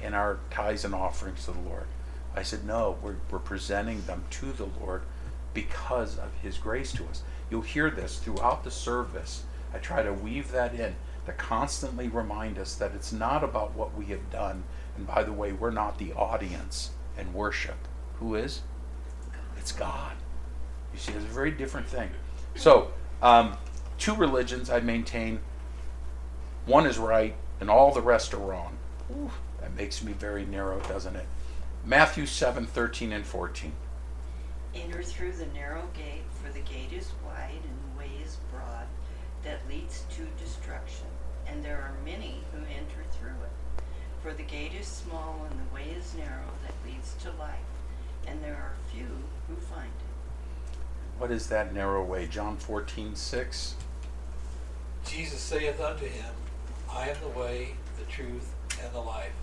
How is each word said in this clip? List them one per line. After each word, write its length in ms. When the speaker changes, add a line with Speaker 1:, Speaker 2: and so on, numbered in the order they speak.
Speaker 1:
in 100
our 280
tithes 340
and 100
offerings 520
to 60
the 80
Lord." 260
I 60
said, 240
"No, 360
we're, 140
we're 80
presenting 640
them 260
to 240
the 160
Lord 260
because 640
of 240
his 160
grace 340
to 140
us." 160
You'll 120
hear 280
this 280
throughout 440
the 80
service. 760
I 60
try 240
to 100
weave 400
that 220
in 220
to 80
constantly 760
remind 500
us 160
that 200
it's 160
not 320
about 320
what 220
we 100
have 240
done. 340
And 80
by 160
the 100
way, 200
we're 180
not 280
the 140
audience 800
in 140
worship. 440
Who 160
is? 260
It's 160
God. 400
You 60
see, 140
it's 120
a 40
very 240
different 360
thing. 220
So, 380
um, 340
two 160
religions 560
I 100
maintain. 600
One 200
is 120
right 360
and 100
all 220
the 100
rest 320
are 40
wrong. 380
Ooh, 180
that 140
makes 280
me 100
very 320
narrow, 360
doesn't 360
it? 100
Matthew 420
seven 400
thirteen 460
and 120
fourteen. 480
Speaker 2:
"Enter 280
through 300
the 140
narrow 380
gate, 300
for 100
the 80
gate 320
is 200
wide 380
and 160
the 200
way 120
is 140
broad 360
that 260
leads 360
to 60
destruction, 640
and 180
there 120
are 180
many 360
who 60
enter 540
through 320
it. 380
For 100
the 100
gate 320
is 120
small 600
and 120
the 140
way 160
is 240
narrow 360
that 240
leads 320
to 100
life, 220
and 160
there 140
are 160
few 180
who 80
find 300
it." 280
Speaker 1:
What 120
is 180
that 240
narrow 300
way? 240
John 300
fourteen 580
six. 600
Speaker 3:
Jesus 340
saith 400
unto 260
him, 280
"I 200
am 100
the 80
way, 480
the 80
truth, 480
and 100
the 80
life. 420